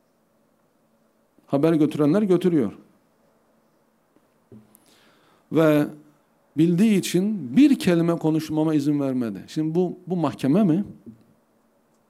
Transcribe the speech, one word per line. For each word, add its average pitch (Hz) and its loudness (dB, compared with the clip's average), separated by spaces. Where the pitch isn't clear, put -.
Haber 147 0
götürenler 151 2
götürüyor. 170 0
Ve 151 2
bildiği 175 2
için 175 -4
bir 277 4
kelime 170 0
konuşmama 156 -2
izin 147 0
vermedi. 120 -6
Şimdi 160 -6
bu, 180 -2
bu 175 -6
mahkeme 151 0
mi? 185 0